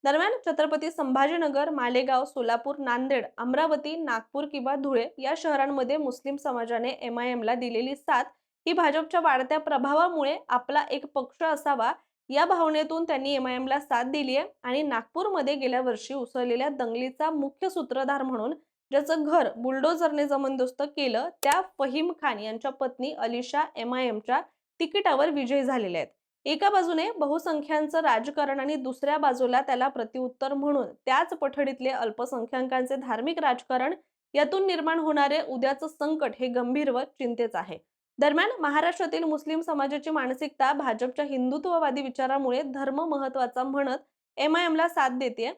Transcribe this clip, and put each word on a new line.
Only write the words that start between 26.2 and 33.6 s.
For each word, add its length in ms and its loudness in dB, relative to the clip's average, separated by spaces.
एका 240 2
बाजूने 420 2
बहुसंख्यांचं 880 0
राजकारण 600 0
आणि 160 -2
दुसऱ्या 420 -2
बाजूला 420 2
त्याला 280 0
प्रत्युत्तर 680 -4
म्हणून 320 0
त्याच 360 2
पठडीतले 580 -2
अल्पसंख्याकांचे 1040 -2
धार्मिक 420 -2
राजकारण, 560 0